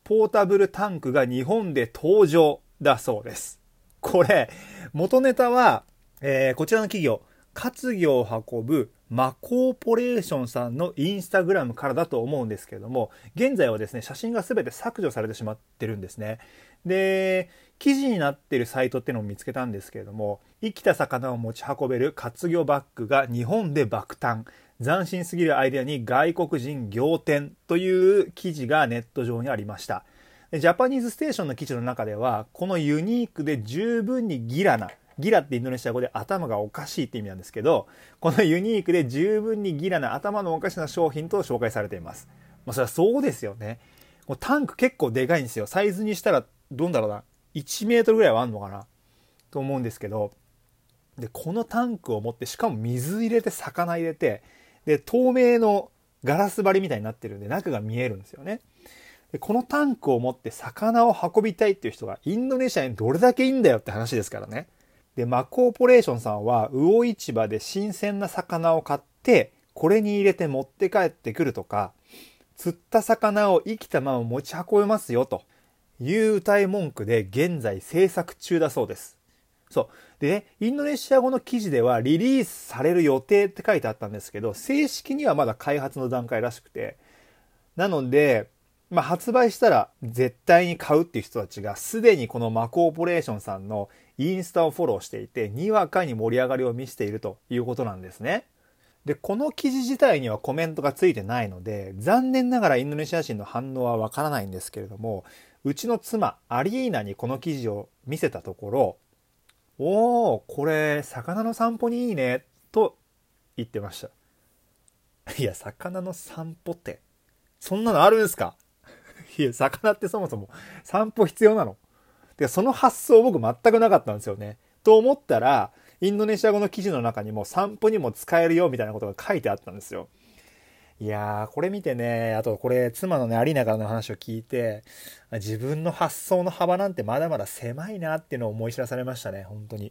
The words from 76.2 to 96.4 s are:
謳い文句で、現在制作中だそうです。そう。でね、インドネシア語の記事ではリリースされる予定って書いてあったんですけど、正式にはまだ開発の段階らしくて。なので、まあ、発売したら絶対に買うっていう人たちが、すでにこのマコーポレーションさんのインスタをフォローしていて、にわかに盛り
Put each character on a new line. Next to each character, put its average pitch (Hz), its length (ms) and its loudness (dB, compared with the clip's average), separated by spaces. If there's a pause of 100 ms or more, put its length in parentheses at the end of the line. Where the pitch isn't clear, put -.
謳 202 240 4
い 196 40 2
文 185 240 -2
句 104 160 -8
で、 113 140 4
現 135 400 -2
在 104 200 -4
制 180 280 2
作 175 260 -6
中 - 240 -2
だ 156 120 2
そ 165 140 -2
う - 20 -8
で - 100 -8
す。 - 220 -20 (520)
そ - 120 0
う。 - 60 -4 (300)
で 147 120 0
ね、 202 160 -2 (140)
イ 220 100 0
ン 277 60 -2
ド 285 80 -2
ネ 294 140 -2
シ - 160 0
ア 262 60 8
語 254 100 2
の 254 100 0
記 247 200 -4
事 202 100 -4
で 127 100 4
は 120 200 4
リ 139 180 2
リ 262 240 4
ー - 20 0
ス - 40 -10
さ - 340 -10
れ 156 100 4
る 175 100 4
予 143 180 4
定 202 260 4
っ - 20 0
て - 180 -16
書 214 80 4
い 151 60 0
て 120 80 -4
あ 110 40 -2
っ - 40 -8
た 110 100 -10
ん 101 60 -10
で 104 80 -10
す - 100 -16
け 104 100 -10
ど、 107 120 -4
正 262 360 -2
式 - 260 -8
に 294 100 -4
は 208 100 4
ま 143 120 2
だ 110 80 -2
開 147 240 -2
発 135 200 -8
の 127 120 -2
段 123 160 -4
階 117 160 -2
ら 120 80 -2
し - 100 -14
く - 100 -20
て。 110 260 -10 (800)
な 175 120 0
の 143 220 -2
で、 135 400 4 (400)
ま 170 100 0
あ、 - 20 4
発 147 300 -2
売 240 180 4
し - 80 -10
た 233 120 6
ら 120 180 4 (140)
絶 120 420 -2
対 175 220 8
に 170 100 -4
買 151 220 2
う 170 40 4
っ - 40 0
て 135 120 -6
い 104 40 -4
う - 20 -6
人 - 160 -8
た 98 60 -6
ち - 160 -14
が、 101 140 -6
す - 260 -6
で 220 140 8
に 120 120 -4
こ - 100 -8
の 117 120 -2
マ 113 180 -2
コ 170 200 2
ー 160 40 -6
ポ 165 140 -4
レ 175 120 0
ー 156 40 -2
シ - 80 -6
ョ 107 60 -6
ン 104 40 -10
さ 101 160 -8
ん 95 100 -12
の 104 220 -6 (300)
イ 147 120 -2
ン 185 140 -4
ス - 80 -18
タ 170 140 2
を 156 40 0
フ 175 120 -4
ォ 165 40 0
ロ 113 120 0
ー - 20 -18
し - 80 -16
て 107 140 -12
い 110 60 -16
て、 113 200 -4
に 135 220 -4
わ 208 180 2
か 185 160 0
に 143 80 -6
盛 113 240 0
り 127 60 4